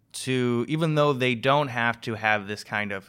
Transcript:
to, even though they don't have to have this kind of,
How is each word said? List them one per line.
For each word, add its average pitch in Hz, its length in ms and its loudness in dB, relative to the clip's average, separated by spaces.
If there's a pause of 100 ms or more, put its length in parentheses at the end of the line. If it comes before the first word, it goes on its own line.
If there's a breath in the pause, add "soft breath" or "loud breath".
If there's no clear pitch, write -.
(120)
to, 123 560 0
even 156 280 0
though 147 180 4
they 127 220 0
don't 135 320 2
have 117 340 -2
to 117 140 -4
have 107 320 0
this 104 160 -8
kind 104 280 -4
of, 95 180 -8